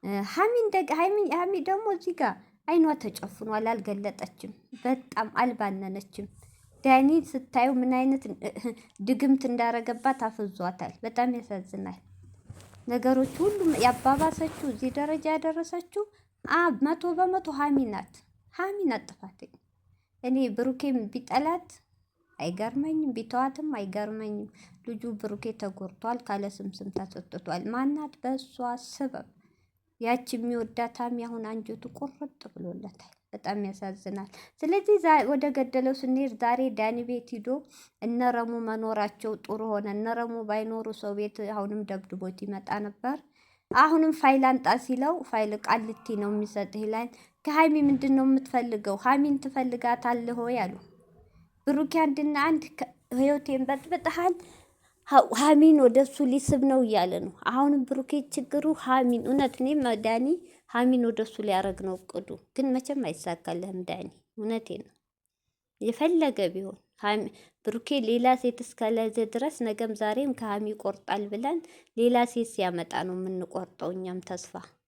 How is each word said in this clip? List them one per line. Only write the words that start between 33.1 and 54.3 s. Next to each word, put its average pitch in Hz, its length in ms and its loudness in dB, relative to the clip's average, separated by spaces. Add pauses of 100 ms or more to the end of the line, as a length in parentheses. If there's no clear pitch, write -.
በጣም 208 340 -8
ያሳዝናል። 196 640 -10 (280)
ስለዚህ 381 440 2
ዛ-፣ 311 260 6
ወደ 277 240 0
ገደለው 262 440 0
ስንሄድ 262 420 -2
ዛሬ 240 240 0 (100)
ዳኒ 220 320 -2
ቤት 240 280 -8
ሂዶ 226 180 -8 (540)
እነ 247 280 0
ረሙ 233 220 -2 (100)
መኖራቸው 220 800 -4
ጥሩ 214 260 -8
ሆነ። 208 240 -2
እነ 220 240 -2
ረሙ 233 200 -4 (100)
ባይኖሩ 220 480 -4
ሰው 208 220 -6
ቤት 208 240 -4 (100)
አሁንም 208 360 -4
ደብድቦት 190 560 -8
ይመጣ 196 280 -10 (120)
ነበር። 226 360 -6 (540)
አሁንም 311 440 6
ፋይል 269 300 6
አንጣ 262 220 4 (120)
ሲለው 262 440 -2
ፋይል 214 380 -2
ቃልቲ 220 460 -2 (100)
ነው 208 140 -2
የሚሰጥህ 208 520 -4
ይላል። 220 260 -4 (360)
ከሀይሚ 302 380 6
ምንድን 277 320 4
ነው 269 100 6
የምትፈልገው? 240 760 2
ሀሚን 285 400 4
ትፈልጋታለህ 240 1000 -2
ወይ 240 200 -2
አሉ። 190 160 -4 (920)
ብሩኬ 285 320 2
አንድና 294 440 2
አንድ 311 280 2
ከ-፣ - 160 -8 (260)
ህይወቴን 277 520 2
በጥብጠሃል፣ 320 680 0 (760)